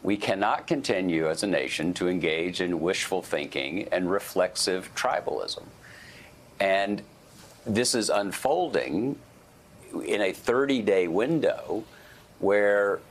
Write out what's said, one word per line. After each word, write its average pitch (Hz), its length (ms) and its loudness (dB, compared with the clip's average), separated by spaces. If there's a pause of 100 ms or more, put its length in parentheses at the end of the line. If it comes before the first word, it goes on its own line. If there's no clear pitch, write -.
We 98 120 2
cannot 104 520 0
continue 95 600 0
as 80 140 -2
a 104 60 -2
nation 80 480 -2
to 92 120 -2
engage 85 540 -2
in 90 180 0
wishful 90 440 -2
thinking 73 680 -6
and 90 200 -2
reflexive 92 800 -2
tribalism. - 720 -4 (960)
And 98 420 2 (640)
this 120 300 2
is 107 160 0
unfolding 101 1040 0 (880)
in 104 160 0
a 95 100 2
thirty-day 117 760 2
window 107 760 0 (540)
where 101 600 4 (120)